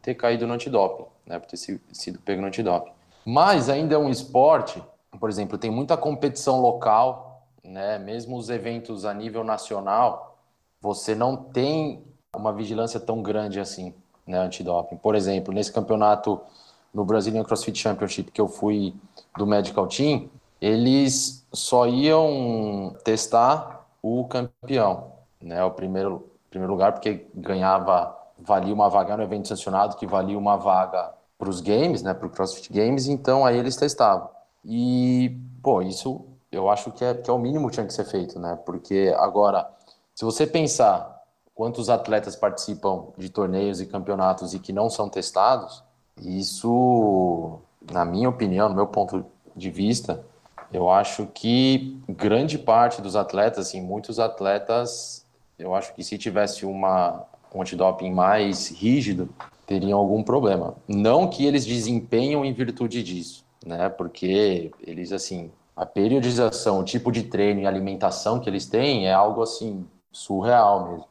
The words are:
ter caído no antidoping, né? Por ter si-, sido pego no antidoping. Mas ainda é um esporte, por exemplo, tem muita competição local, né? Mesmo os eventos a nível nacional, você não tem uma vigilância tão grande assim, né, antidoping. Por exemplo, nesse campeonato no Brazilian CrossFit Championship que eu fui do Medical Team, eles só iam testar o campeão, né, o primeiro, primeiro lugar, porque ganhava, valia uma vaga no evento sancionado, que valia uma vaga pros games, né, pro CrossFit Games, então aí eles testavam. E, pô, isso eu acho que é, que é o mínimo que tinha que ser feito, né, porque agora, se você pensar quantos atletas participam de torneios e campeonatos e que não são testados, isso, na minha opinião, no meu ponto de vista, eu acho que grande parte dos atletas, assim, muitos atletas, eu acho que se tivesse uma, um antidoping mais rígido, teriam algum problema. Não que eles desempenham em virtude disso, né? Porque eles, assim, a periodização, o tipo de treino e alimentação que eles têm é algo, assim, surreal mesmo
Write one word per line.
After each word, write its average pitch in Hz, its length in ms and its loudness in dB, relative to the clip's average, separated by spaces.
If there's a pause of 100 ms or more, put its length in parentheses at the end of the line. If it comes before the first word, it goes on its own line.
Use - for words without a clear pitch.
ter 127 140 -6
caído 117 300 0
no 117 80 -4
antidoping, 117 520 0 (200)
né? 85 140 -10
Por - 80 -16
ter 87 100 -14
si-, 90 240 -10 (100)
sido - 280 -12
pego 95 220 -4
no 101 60 -4
antidoping. 95 440 -2 (340)
Mas 143 440 4
ainda 151 260 2
é - 20 4
um 147 120 2
esporte, 131 760 2 (360)
por 110 100 -4
exemplo, 101 280 -4
tem 113 140 -4
muita 139 240 0
competição 139 680 0
local, 117 800 2 (200)
né? 98 340 -6
Mesmo 110 400 -10
os 110 120 -10
eventos 117 560 -8
a 104 80 -4
nível 110 300 -8
nacional, 107 920 -2 (420)
você 104 360 -4
não 123 200 0
tem 139 680 -4 (320)
uma 107 180 -4
vigilância 110 460 -4
tão 113 220 -4
grande 104 380 -4
assim, 92 340 -10 (320)
né, 90 140 -2
antidoping. 87 580 -4
Por 107 180 0
exemplo, 95 380 0
nesse 101 180 -4
campeonato 104 680 2 (540)
no 101 120 -2
Brazilian 110 380 0
CrossFit 104 340 -2
Championship 98 540 -4
que - 100 -2
eu 104 60 4
fui 104 480 -2 (420)
do 104 80 0
Medical 101 420 2
Team, 143 420 0 (300)
eles 127 960 2
só 123 340 2
iam 123 1160 2
testar 117 840 2 (140)
o 120 240 -2
campeão, 123 840 -2 (300)
né, 85 220 -2
o 92 80 2
primeiro, 95 560 -4 (220)
primeiro 92 240 -4
lugar, 95 180 4
porque 104 420 -6
ganhava, 95 840 0 (200)
valia 98 360 0
uma 104 160 4
vaga 98 260 2
no 110 80 -4
evento 101 240 -6
sancionado, 101 480 -2
que 107 120 -10
valia 95 300 -2
uma 101 200 2
vaga 92 560 0 (240)
pros 92 240 -6
games, 113 400 2
né, 95 120 -4
pro - 160 -8
CrossFit - 420 -6
Games, 123 360 2
então 135 380 2
aí 120 120 4
eles 123 180 -2
testavam. 117 540 2 (340)
E, 123 720 2 (260)
pô, 113 180 4
isso 95 440 -6 (260)
eu 95 180 0
acho 104 220 0
que - 120 -6
é, 123 100 0
que - 160 -6
é 120 40 4
o 127 60 2
mínimo 135 280 -2
que - 80 -6
tinha 110 100 -2
que - 80 -10
ser 101 120 -4
feito, 90 320 -6
né, 85 280 -8
porque 95 520 0
agora, 98 500 4 (460)
se - 120 -8
você 113 200 2
pensar 135 760 2 (320)
quantos 117 340 -4
atletas 107 460 0
participam 98 680 -2 (120)
de 92 120 -12
torneios 95 500 -2
e 95 60 -8
campeonatos 92 680 -2
e 95 60 -8
que 95 140 -10
não 104 160 0
são 104 200 -4
testados, - 720 0 (380)
isso, 95 1400 0 (320)
na 87 140 0
minha 95 240 0
opinião, 107 400 0
no 98 60 -2
meu 98 100 2
ponto 95 400 -4 (300)
de 90 160 -10
vista, 98 520 -2 (480)
eu 90 180 0
acho 98 440 2
que 131 760 2
grande 113 500 0
parte 117 440 4
dos 98 140 -8
atletas, 101 520 0
assim, 95 140 -10
muitos 107 380 -8
atletas, 113 1080 -2 (320)
eu 92 160 -6
acho 98 220 -4
que 95 80 -12
se 107 140 -8
tivesse 101 480 -2
uma, 95 600 0 (280)
um 95 80 -6
antidoping 92 500 0
mais 95 580 2
rígido, 98 600 0 (360)
teriam 98 320 2
algum 101 240 2
problema. 104 540 2 (120)
Não 110 400 4
que 139 180 0
eles 139 200 4
desempenham 120 800 0
em 135 100 -2
virtude 120 480 -4
disso, 90 440 -10 (200)
né? 85 240 -2
Porque 92 800 0 (100)
eles, 85 300 -10
assim, 90 400 -8 (240)
a 87 100 -4
periodização, 117 960 2
o 95 40 0
tipo 120 280 -2
de 117 120 -2
treino 101 380 0
e 98 40 -4
alimentação 98 720 0
que 123 100 -4
eles 95 160 -4
têm 117 420 2
é 95 60 4
algo, 101 280 4
assim, 107 440 -4 (260)
surreal 101 800 4
mesmo 85 220 -12